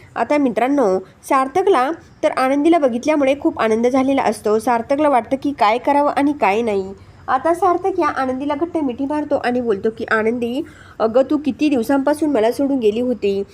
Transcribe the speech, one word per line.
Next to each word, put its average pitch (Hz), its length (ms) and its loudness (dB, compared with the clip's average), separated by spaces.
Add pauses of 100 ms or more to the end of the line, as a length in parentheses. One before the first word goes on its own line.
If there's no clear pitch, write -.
(160)
आता 294 220 0
मित्रांनो, 240 600 0 (300)
सार्थकला 277 600 2 (320)
तर 302 80 2
आनंदीला 285 480 2
बघितल्यामुळे 277 640 0
खूप 330 200 -2
आनंद 220 260 2
झालेला 262 360 2
असतो. 220 360 0
सार्थकला 240 500 0
वाटतं 247 280 0
की 277 220 -4
काय 220 200 2
करावं 285 320 2
आणि 285 220 0
काय 220 300 0
नाही. 196 300 -2 (360)
आता 269 260 0
सार्थक 359 460 0
या 294 80 2
आनंदीला 269 460 -2
घट्ट - 220 -4
मिठी 277 300 -2
मारतो 302 300 -2
आणि 247 240 -2
बोलतो 226 280 0 (100)
की, 226 60 -6
"आनंदी, 233 560 -2 (380)
अगं 254 240 2
तू 302 140 0
किती 285 320 -2
दिवसांपासून 285 600 0
मला 226 220 2
सोडून 277 260 0
गेली 220 220 0
होती 208 420 -2 (120)